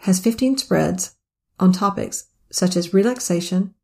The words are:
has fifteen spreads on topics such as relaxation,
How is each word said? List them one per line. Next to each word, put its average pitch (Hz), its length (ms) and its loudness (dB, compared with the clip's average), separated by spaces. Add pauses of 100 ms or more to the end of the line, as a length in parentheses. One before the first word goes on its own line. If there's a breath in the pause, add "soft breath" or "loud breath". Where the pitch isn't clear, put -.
has 185 180 2
fifteen 254 380 0
spreads 170 580 -2 (440)
on 185 120 6
topics - 580 -4 (220)
such 180 240 0
as 175 200 -2
relaxation, 190 880 0